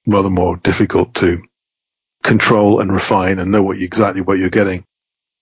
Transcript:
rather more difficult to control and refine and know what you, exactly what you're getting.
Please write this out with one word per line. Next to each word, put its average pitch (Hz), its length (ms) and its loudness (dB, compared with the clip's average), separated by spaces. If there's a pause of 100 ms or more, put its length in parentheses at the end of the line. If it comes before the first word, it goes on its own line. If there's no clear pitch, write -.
rather 98 240 2
more 90 260 0
difficult - 600 0
to 87 260 0 (800)
control 104 580 2
and 95 100 -4
refine 95 500 0
and 92 100 -4
know 104 120 2
what 95 140 -2
you, 90 80 -8
exactly 98 380 -2
what 95 160 -2
you're 92 100 -2
getting. 92 360 -2 (580)